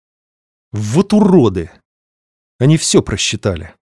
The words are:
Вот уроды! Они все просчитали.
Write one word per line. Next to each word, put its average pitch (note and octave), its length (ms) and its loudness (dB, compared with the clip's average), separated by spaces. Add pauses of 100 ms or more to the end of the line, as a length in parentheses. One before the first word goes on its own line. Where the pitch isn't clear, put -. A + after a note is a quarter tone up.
(720)
Вот A2 400 -2
уроды! C3+ 580 2 (880)
Они D3 200 2
все - 220 0
просчитали. - 800 -6